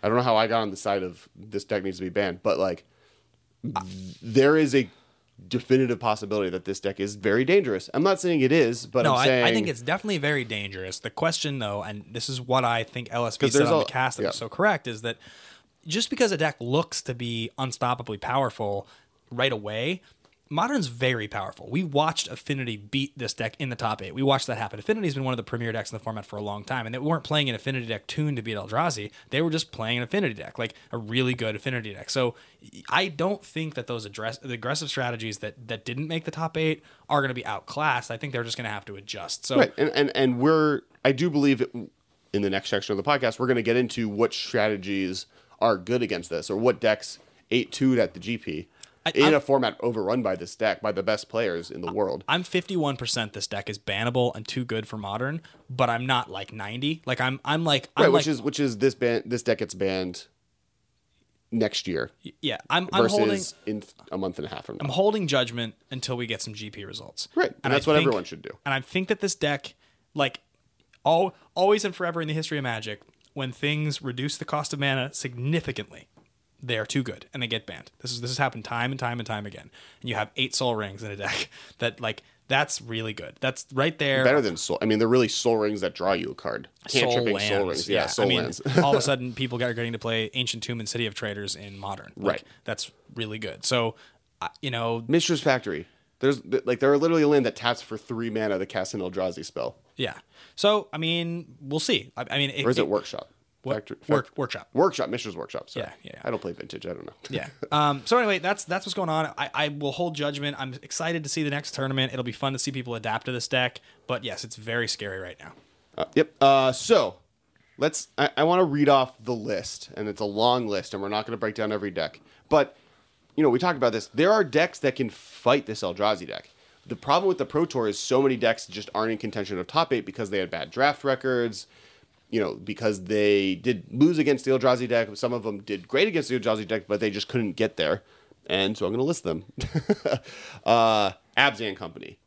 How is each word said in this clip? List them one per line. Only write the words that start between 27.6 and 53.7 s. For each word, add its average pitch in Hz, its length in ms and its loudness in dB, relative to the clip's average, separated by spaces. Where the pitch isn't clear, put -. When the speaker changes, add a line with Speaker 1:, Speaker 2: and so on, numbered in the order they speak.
Speaker 2:
deck 113 220 -6
tuned 151 320 -2
to 113 40 -6
beat 110 140 -4
Eldrazi. 107 540 -2
They 139 140 0
were 165 80 2
just 156 220 -2
playing 117 260 -2
an 123 60 -2
Affinity 180 280 0
deck, - 260 -12
like, 113 140 -4
a - 60 -6
really 120 380 0
good 113 200 -4
Affinity 110 380 -6
deck. 95 160 -16
So 123 260 0
I 190 200 2
don't 175 360 -2
think 160 300 -6
that 123 140 -8
those 117 180 -6
address-, 110 320 -6
the 127 160 -8
aggressive 131 340 -4
strategies 113 520 -4
that, 110 280 -12
that 113 160 -8
didn't 135 240 -4
make 165 160 -4
the 165 60 -6
top 160 260 -6
eight 160 260 0
are 147 100 4
gonna 131 140 0
be 120 100 -8
outclassed. 123 640 -2
I 117 60 -6
think 139 160 -8
they're 120 100 -2
just 117 140 -6
gonna 113 140 -6
have 104 160 -8
to 101 100 -12
adjust. 101 480 -10
So 135 140 2
Speaker 1:
Right, - 180 6
and, 147 140 2
and, 143 260 2
and 131 220 4
we're, 151 420 6
I 139 80 6
do 143 160 2
believe 143 320 4
it, - 160 -2
in 101 80 2
the 101 80 2
next 98 220 -2
section 101 280 0
of 98 60 -4
the - 60 -2
podcast, 127 280 2
we're 123 100 0
gonna 117 120 4
get 117 160 2
into 120 320 0
what 104 240 2
strategies 98 960 -2
are 110 160 4
good 110 260 0
against 90 280 -4
this, 85 180 -4
or 98 80 0
what 113 240 2
decks - 380 0
eight 117 200 2
two 131 300 4
at 92 140 2
the 90 60 -14
G 104 180 -4
P 80 300 -8
Speaker 2:
I, 170 80 2
Speaker 1:
in 139 120 6
Speaker 2:
I'm 156 80 8
Speaker 1:
a 143 60 6
format 131 400 2
overrun 113 420 0
by 95 140 0
this 87 180 -10
deck, 107 280 0
by 107 100 0
the 95 100 -2
best 104 280 -2
players 92 400 -2
in - 100 -10
the 87 100 -6
world. 95 380 -2
Speaker 2:
I'm 170 140 2
fifty-one 170 560 -2
percent 113 340 -4
this 101 140 -8
deck 101 240 -6